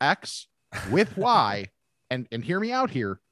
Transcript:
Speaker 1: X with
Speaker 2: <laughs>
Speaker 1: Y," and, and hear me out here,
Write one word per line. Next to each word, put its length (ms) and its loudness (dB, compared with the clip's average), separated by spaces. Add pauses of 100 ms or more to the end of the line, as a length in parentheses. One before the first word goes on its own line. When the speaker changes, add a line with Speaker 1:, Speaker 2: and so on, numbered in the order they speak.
Speaker 1:
X 460 0 (440)
with 260 2
Speaker 2:
<laughs> 20 -
Speaker 1:
Y," 480 2 (440)
and, 220 -4
and 120 -6
hear 160 -2
me 120 -4
out 180 0
here, 300 -4 (120)